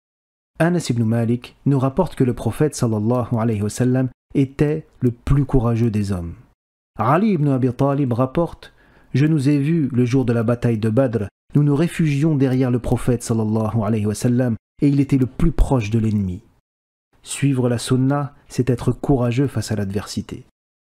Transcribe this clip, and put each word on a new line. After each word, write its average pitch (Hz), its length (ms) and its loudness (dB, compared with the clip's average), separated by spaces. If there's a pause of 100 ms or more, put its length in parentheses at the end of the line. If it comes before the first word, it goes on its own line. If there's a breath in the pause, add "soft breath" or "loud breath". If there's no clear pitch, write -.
(600)
Anas 170 320 0
ibn 117 120 0
Malik 117 600 -2
nous 139 120 2
rapporte 135 380 -2
que 135 80 2
le 127 100 0
prophète - 420 -2
sallallahu 117 600 -2
alayhi 107 260 -2
wa 104 60 -2
sallam 127 380 0 (260)
était 147 540 -2 (140)
le 123 100 2
plus 139 320 0
courageux 117 480 2
des 101 220 -2
hommes. 85 220 -8 (640)
Ali 165 360 2
ibn 147 160 2
Abi 131 240 0
Talib 139 400 0
rapporte, « 131 580 -4 (420 soft breath)
Je 135 120 2
nous 151 240 2
ai 147 100 4
vus 151 320 0
le 123 140 2
jour 127 180 2
de 117 80 0
la 117 120 0
bataille 120 340 0
de 110 120 0
Badr, 110 380 0 (260)
nous 147 100 4
nous 143 120 4
réfugions 156 600 0
derrière 131 360 2
le 123 80 0
prophète 120 440 -2
sallallahu 110 600 0
alayhi 110 220 0
wa 104 100 -2
sallam 123 400 0 (240)
et 143 100 2
il 143 100 2
était 139 180 2
le 127 80 2
plus 165 260 2
proche 117 380 2
de 117 80 0
l'ennemi. » 104 460 -2 (800)
Suivre 131 440 -2
la 120 120 -2
sunna, 135 560 0 (120 soft breath)
c'est - 220 -2
être 127 220 0
courageux 123 560 0
face 110 240 -4
à 110 40 -2
l'adversité. 98 680 -8 (520)